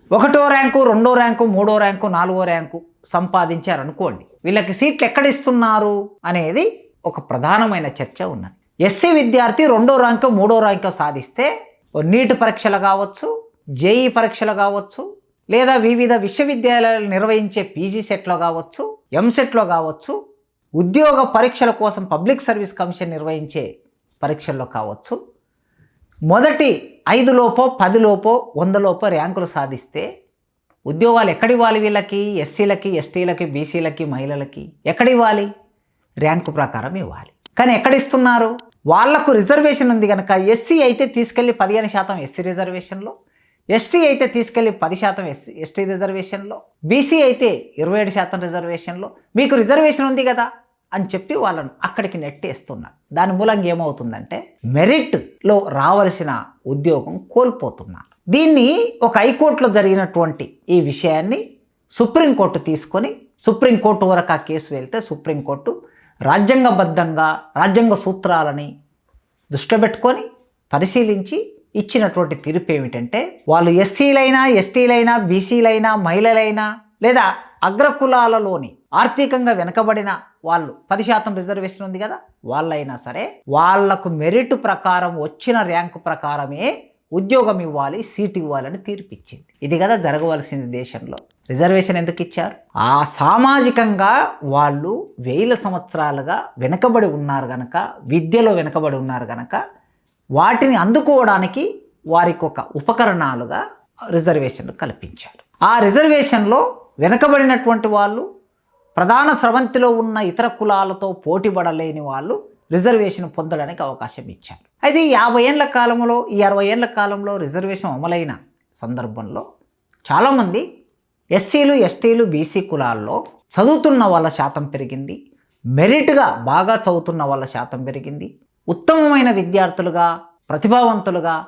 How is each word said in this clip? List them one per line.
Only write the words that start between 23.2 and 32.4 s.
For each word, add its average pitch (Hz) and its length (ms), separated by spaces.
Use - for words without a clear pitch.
పరీక్షల్లో 143 420
కావచ్చు, 107 640
మొదటి 247 880
ఐదులోపో, 247 720
పదిలోపో, 208 760
వందలోపో 190 500
ర్యాంకులు 180 380
సాధిస్తే 147 760
ఉద్యోగాలు 220 440
ఎక్కడ 226 220
ఇవ్వాలి 226 280
వీళ్ళకి? 208 380
ఎస్సీలకి, 202 720